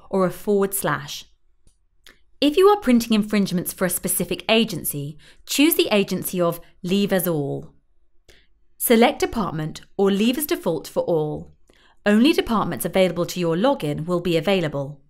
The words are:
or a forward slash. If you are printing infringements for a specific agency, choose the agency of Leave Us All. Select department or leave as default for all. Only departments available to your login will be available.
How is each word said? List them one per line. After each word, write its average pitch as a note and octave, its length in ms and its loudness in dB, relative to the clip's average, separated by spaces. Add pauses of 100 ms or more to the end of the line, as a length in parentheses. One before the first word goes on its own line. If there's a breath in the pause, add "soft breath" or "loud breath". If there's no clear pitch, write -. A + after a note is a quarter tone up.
(100)
or F#3+ 160 2
a F3 60 -2
forward G3 420 0
slash. C#3+ 520 -6 (1120 soft breath)
If D4 160 2
you F#4+ 120 6
are G#4 120 6
printing A3+ 340 2
infringements G3+ 580 0
for - 120 -2
a F3 60 0
specific F3+ 600 -4
agency, D#3+ 680 -2 (300 soft breath)
choose D#4 300 4
the F4+ 160 2
agency F#3+ 480 -2
of E3+ 200 0 (220 soft breath)
Leave G3 300 0
Us F3+ 160 0
All. C#3+ 440 -4 (1120 soft breath)
Select A#3+ 360 4
department D#3+ 640 -4 (160)
or G3 120 4
leave A3 280 2
as D4+ 80 -4
default G3+ 420 -4
for - 140 -2
all. D3+ 520 -4 (520 soft breath)
Only A3 260 6
departments F#3+ 540 -2
available F3 400 0
to - 120 -8
your E3 160 0
login D#3+ 520 -2
will F3 140 -2
be E3+ 180 0
available. D3+ 720 -2